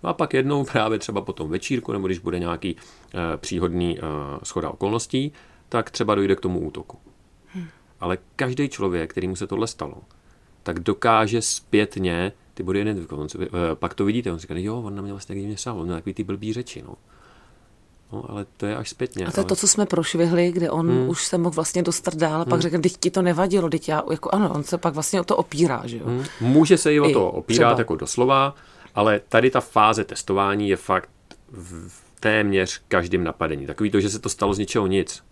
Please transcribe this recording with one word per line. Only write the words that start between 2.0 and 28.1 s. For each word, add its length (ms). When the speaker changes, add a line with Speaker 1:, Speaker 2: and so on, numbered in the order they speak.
Speaker 1:
když 120
bude 200
nějaký, 380
eh, 220
příhodný, 640
eh, 40
shoda 260
okolností, 640
tak 220
třeba 240
dojde 220
k 40
tomu 260
útoku. 320
Speaker 2:
Hmm. 180
Speaker 1:
Ale 180
každý 320
člověk, 420
kterýmu 260
se 100
tohle 200
stalo, 280
tak 180
dokáže 600
zpětně 920
ty 80
body 180
identifikovat. 420
On 60
se, 140
eh, 60
pak 200
to 100
vidíte, 280
on 60
si 40
říká: 140
„Jo, 240
on 140
na 80
mě 100
vlastně 220
tak 60
divně 160
sál, 220
on 60
měl 120
takový 180
ty 100
blbý 280
řeči, 300
no.“ 120
No, 180
ale 160
to 100
je 100
až 120
zpětně, 380
Speaker 2:
A 40
to 100
je 20
Speaker 1:
ale 60
Speaker 2:
to, 80
co 120
jsme 180
prošvihli, 680
kde 180
on 200
Speaker 1:
Hmm. 180
Speaker 2:
už 160
se 140
mohl 160
vlastně 280
dostat 340
dál 240
a 40
pak 80
Speaker 1:
Hmm. 100
Speaker 2:
řekl: 160
„Vždyť 200
ti 120
to 120
nevadilo, 440
vždyť 220
já“, 220
jako 220
ano, 220
on 100
se 140
pak 160
vlastně 260
o 40
to 120
opírá, 480
že 140
jo? 80
Speaker 1:
Hmm. 180
Může 380
se 160
i 60
o 80
Speaker 2:
I 40
Speaker 1:
to 180
opírat 380
Speaker 2:
třeba. 120
Speaker 1:
jako 160
doslova, 580